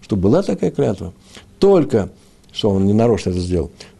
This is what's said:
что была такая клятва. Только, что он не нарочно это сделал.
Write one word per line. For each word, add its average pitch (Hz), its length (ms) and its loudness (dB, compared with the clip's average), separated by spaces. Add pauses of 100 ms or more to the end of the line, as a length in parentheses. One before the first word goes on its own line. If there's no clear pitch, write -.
что - 120 -6
была 107 300 2
такая 190 260 -4
клятва. 98 440 -4 (440)
Только, 151 520 2 (420)
что - 180 -2
он 98 160 2
не 101 60 2
нарочно 110 380 0
это 90 100 -4
сделал. 90 320 -4 (280)